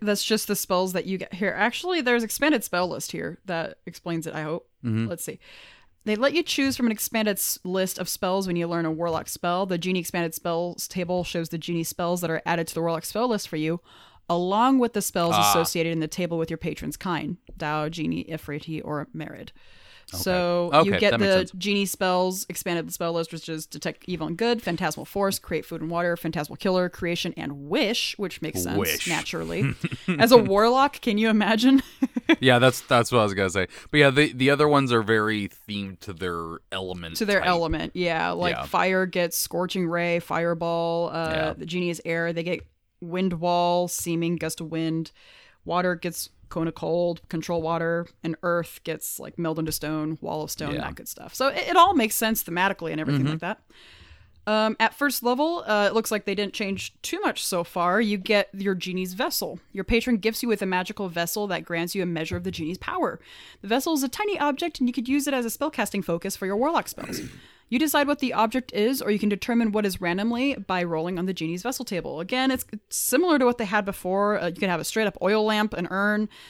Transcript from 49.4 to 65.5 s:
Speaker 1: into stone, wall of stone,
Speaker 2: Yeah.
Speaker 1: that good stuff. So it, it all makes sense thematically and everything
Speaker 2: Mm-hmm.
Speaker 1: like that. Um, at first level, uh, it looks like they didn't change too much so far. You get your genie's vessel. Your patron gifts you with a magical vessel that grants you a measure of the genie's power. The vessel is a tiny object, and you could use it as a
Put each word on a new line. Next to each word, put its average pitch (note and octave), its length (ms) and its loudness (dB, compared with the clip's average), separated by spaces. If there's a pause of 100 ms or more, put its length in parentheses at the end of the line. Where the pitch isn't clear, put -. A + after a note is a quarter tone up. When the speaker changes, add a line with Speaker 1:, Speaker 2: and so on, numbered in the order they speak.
Speaker 1:
into D#3+ 120 -2
stone, D#3 480 -4
wall D#3 220 -4
of D#3 80 -8
stone, D3 240 -6
Speaker 2:
Yeah. - 80 -4
Speaker 1:
that - 140 -8
good - 140 -16
stuff. - 260 -14
So C4+ 140 0
it, D4+ 200 -4
it F4 80 2
all F4+ 160 8
makes A3+ 220 2
sense A3 280 0
thematically F3+ 480 0
and D#3 80 -4
everything C#3+ 240 0
Speaker 2:
Mm-hmm. C#3+ 100 2
Speaker 1:
like D#3+ 80 -4
that. F3+ 200 -6 (840)
Um, G#3+ 320 2
at A3 160 4
first C#4+ 260 0
level, D4 460 0
uh, G#3 200 4
it - 60 2
looks A3 160 0
like G#3 160 -2
they G3 80 -2
didn't G3+ 220 -4
change G3 480 -6
too E4+ 180 -6
much E4+ 240 -2
so F3 180 0
far. F3+ 380 2
You G#3 160 2
get G3+ 360 2
your G3 200 -2
genie's F#3 400 -4
vessel. G3 460 -4 (120)
Your F#3+ 120 -6
patron A#3 340 2
gifts A3 240 -2
you A#3+ 80 0
with G#3 140 0
a - 20 0
magical F#3 440 -2
vessel E3+ 380 -2
that F3 160 -4
grants E3+ 300 -4
you G3 80 -2
a F3+ 60 0
measure E3 300 -4
of F3 60 -8
the F#3 80 -4
genie's E3+ 280 -6
power. D4 400 -4 (420)
The G3+ 60 -14
vessel C4+ 260 0
is C#4 80 2
a C4+ 80 0
tiny G#4 300 -2
object, D4 400 -2
and B3 100 2
you A#3+ 40 -2
could A#3+ 140 -4
use C#4 200 2
it C#4 80 2
as B3 100 0
a A3+ 100 -4